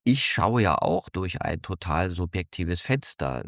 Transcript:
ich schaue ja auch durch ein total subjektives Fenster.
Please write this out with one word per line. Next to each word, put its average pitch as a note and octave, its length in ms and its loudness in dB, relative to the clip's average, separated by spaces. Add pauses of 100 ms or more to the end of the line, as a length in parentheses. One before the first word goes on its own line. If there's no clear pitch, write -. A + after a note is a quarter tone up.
ich C3+ 200 4
schaue A2+ 360 2
ja F2+ 160 4
auch - 320 0
durch F#2 320 -4
ein D#2+ 200 -2
total F2+ 500 -2
subjektives F2 680 -4
Fenster. C#2 680 -2